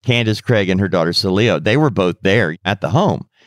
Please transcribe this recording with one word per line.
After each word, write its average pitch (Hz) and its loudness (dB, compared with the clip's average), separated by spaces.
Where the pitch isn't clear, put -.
Candace 117 0
Craig 104 0
and 95 0
her 98 0
daughter 85 0
Celia, 98 0
they 104 0
were 151 2
both 90 -2
there 95 0
at 98 -4
the - -4
home. 120 -2